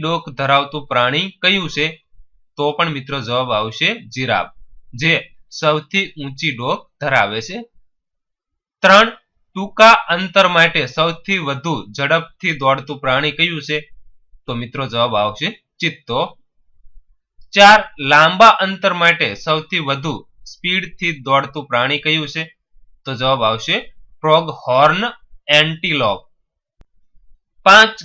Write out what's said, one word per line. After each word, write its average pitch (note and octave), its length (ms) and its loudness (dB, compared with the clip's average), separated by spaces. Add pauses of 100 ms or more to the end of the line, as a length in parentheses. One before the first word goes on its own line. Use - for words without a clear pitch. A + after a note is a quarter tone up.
ડોક D#3+ 300 -4
ધરાવતું C#3 560 -2
પ્રાણી C3 440 -2 (120)
કયું F#3 260 -2
છે? D3 180 -4 (720)
તો D3 160 -2
પણ E3 160 -2
મિત્રો C#3 320 -8
જવાબ A#2+ 320 -4
આવશે A2 420 -2
જિરાફ, A#2 560 -6 (440)
જે D#3 200 -2 (360)
સૌથી D#3 720 -4
ઊંચી C#3 360 -8
ડોક C3+ 240 -6 (200)
ધરાવે A#2 400 -2
છે. F#3 160 -12 (1300)
ત્રણ, G3+ 280 6 (460)
ટૂંકા G#3+ 360 6
અંતર F#3 560 0
માટે E3 380 2
સૌથી E3 520 -4
વધુ C3+ 600 -6
ઝડપથી E3 540 -2
દોડતું C3+ 480 -2
પ્રાણી C#3 300 -2
કયું D#3+ 300 -4
છે? D3 180 -6 (680)
તો B2+ 80 -6
મિત્રો B2 320 -8
જવાબ A#2 300 0
આવશે G#2 320 -2 (320)
ચિત્તો. D#3 580 -6 (1120)
ચાર, G3+ 280 8 (180)
લાંબા D#3+ 480 6
અંતર F#3+ 460 2
માટે D#3+ 420 0
સૌથી D#3+ 440 -4
વધુ C3+ 500 -6 (180)
સ્પીડથી F3+ 720 -6
દોડતું C#3 460 -2
પ્રાણી B2+ 320 -2
કયું D#3 300 -2
છે? D#3+ 160 -10 (600)
તો C3+ 100 -8
જવાબ C3 300 0
આવશે A2+ 320 -2 (440)
ફ્રોગહોર્ન D#3 840 2 (460)
એન્ટિલોપ. D3+ 720 0 (1400)
પાંચ, G#3+ 420 6